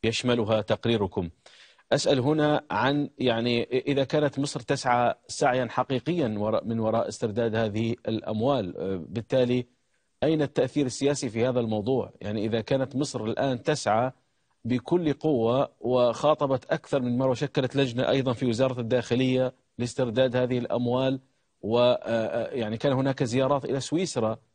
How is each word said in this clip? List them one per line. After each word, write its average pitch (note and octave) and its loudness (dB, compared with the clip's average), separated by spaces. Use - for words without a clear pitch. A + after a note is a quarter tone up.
يشملها A2+ 0
تقريركم. G2+ 0
أسأل C3+ 2
هنا D3+ 2
عن، C3+ 0
يعني، A#2+ 0
إذا C3+ -2
كانت D3 0
مصر C#3+ -4
تسعى B2 0
سعياً B2+ 0
حقيقياً C3 -2
وراء، G#2+ -2
من A2+ -2
وراء A2 0
استرداد A2+ -2
هذه A2+ 0
الأموال، A2 -2
آه، F#2+ -6
بالتالي B2 0
أين D#3 2
التأثير C#3 0
السياسي C3+ -2
في A2+ 0
هذا B2+ 0
الموضوع؟ A2 -2
يعني G#2 -4
إذا A2 -2
كانت C3 -2
مصر C3 -4
الآن A#2+ -2
تسعى B2+ 2
بكل C#3+ 0
قوة B2+ 2
وخاطبت B2+ 2
أكثر D3 -2
من B2 0
مرة C3 2
وشكلت C3+ -2
لجنة B2+ 0
أيضًا C3 2
في B2+ -2
وزارة B2 0
الداخلية B2+ 0
لاسترداد B2 0
هذه B2+ 2
الأموال، B2 0
و، A2 0
آه، B2 6
آه، A2+ -2
يعني A2+ -4
كان C#3+ 0
هناك C3+ 0
زيارات C3 0
إلى C3+ -2
سويسرا B2+ -2